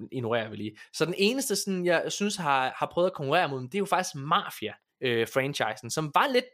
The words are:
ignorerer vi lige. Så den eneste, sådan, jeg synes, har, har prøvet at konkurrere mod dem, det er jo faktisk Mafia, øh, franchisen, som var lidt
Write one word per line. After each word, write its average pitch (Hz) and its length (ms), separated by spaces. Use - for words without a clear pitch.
ignorerer 117 380
vi 104 60
lige. 107 220
Så 156 120
den 170 120
eneste, 220 380
sådan, 185 300
jeg 170 260
synes, 202 240
har, 139 400
har 147 180
prøvet 175 160
at 180 40
konkurrere 151 360
mod 135 100
dem, 127 100
det 147 80
er - 20
jo 190 60
faktisk 180 300
Mafia, 143 580
øh, 117 320
franchisen, 131 560
som 151 240
var 226 140
lidt 247 260